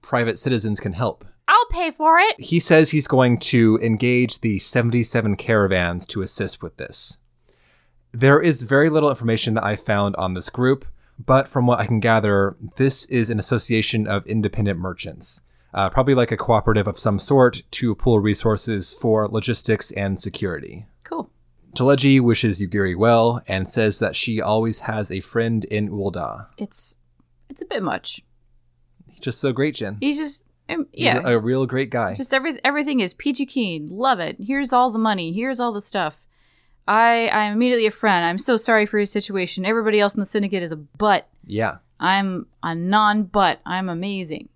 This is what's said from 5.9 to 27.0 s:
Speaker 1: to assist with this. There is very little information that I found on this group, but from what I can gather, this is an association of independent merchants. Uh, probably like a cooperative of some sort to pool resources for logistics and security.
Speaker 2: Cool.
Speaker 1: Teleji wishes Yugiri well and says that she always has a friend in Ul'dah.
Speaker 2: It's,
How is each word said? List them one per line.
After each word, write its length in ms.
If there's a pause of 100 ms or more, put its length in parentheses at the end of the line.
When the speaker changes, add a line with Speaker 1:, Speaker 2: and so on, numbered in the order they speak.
Speaker 1:
to 140
assist 400
with 160
this. 400 (960)
There 300
is 220
very 260
little 200
information 460
that 100
I 100
found 400
on 180
this 160
group, 360 (380)
but 260
from 180
what 120
I 60
can 140
gather, 560 (220)
this 280
is 240
an 100
association 680
of 180
independent 540
merchants. 600 (320)
Uh, 160
probably 260
like 160
a 60
cooperative 500
of 100
some 220
sort 420 (100)
to 220
pool 280
resources 720
for 340
logistics 640
and 280
security. 680 (180)
Speaker 2:
Cool. 260 (460)
Speaker 1:
Teleji 460
wishes 400
Yugiri 340
well 540
and 200
says 300
that 160
she 240
always 400
has 320
a 80
friend 460
in 240
Ul'dah. 580 (100)
Speaker 2:
It's, 380 (540)